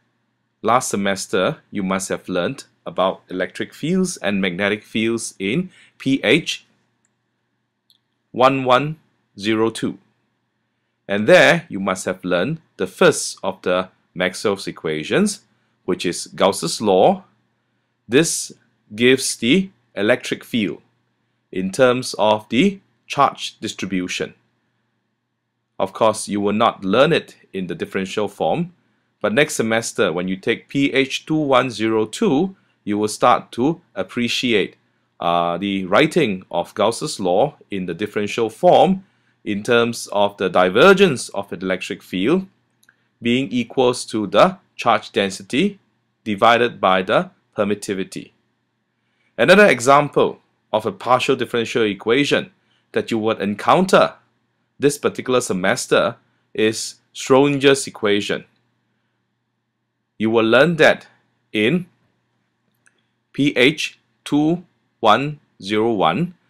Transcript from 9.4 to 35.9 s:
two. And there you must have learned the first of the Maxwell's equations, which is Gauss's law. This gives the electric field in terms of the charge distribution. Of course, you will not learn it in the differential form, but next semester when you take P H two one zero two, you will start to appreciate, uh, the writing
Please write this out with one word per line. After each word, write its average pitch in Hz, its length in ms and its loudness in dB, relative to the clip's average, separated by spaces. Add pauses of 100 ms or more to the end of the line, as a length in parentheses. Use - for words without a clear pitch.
two. - 280 -6 (1080)
And 104 200 -2
there 160 400 6
you 101 140 -8
must 95 240 -4
have 92 180 -6
learned 90 380 -2 (160)
the 95 100 -4
first - 560 0
of 95 200 -6
the 92 260 -2 (240)
Maxwell's 92 520 -4
equations, 90 760 -4 (420)
which 95 220 -4
is 87 220 -6
Gauss's 95 520 -2
law. 113 460 2 (840)
This 147 460 0 (420)
gives 127 400 2
the 180 340 0 (240)
electric 117 520 -2
field 95 360 -4 (720)
in 95 200 -6
terms 127 460 0
of 107 300 2
the 190 320 0 (280)
charge - 520 -2
distribution. 92 760 -6 (1400)
Of 95 140 -2
course, 110 380 -2
you 101 100 -2
will 101 140 0
not 107 320 -2
learn 123 260 2
it - 240 -2 (160)
in 95 160 -8
the 85 80 -10
differential 98 540 -6
form, 120 440 -4 (460)
but 104 140 -2
next 147 220 0
semester 113 580 -2
when 90 160 -4
you 95 80 -4
take 107 320 -6
P 139 240 -2
H 135 320 -2
two 160 100 -2
one 135 340 2
zero 110 360 -2
two, 151 500 0 (300)
you 104 120 -2
will 104 120 0
start - 420 0
to 151 300 -2 (140)
appreciate, 110 840 -2 (420)
uh, 85 380 0
the 98 280 -4
writing 110 640 0